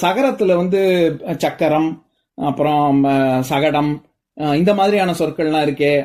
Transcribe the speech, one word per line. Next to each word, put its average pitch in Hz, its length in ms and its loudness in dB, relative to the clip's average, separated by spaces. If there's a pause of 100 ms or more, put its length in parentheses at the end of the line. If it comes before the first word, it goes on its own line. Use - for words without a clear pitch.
சகரத்துல 202 540 0
வந்து 185 240 0 (580)
சக்கரம், 160 680 -2 (300)
அப்புறம், 147 680 0
அ, 135 380 0
சகடம், 147 600 -2 (400)
அ, 147 160 0
இந்த 185 160 2
மாதிரியான 196 380 0
சொற்கள்லாம் 156 560 -2
இருக்கே 143 240 0 (140)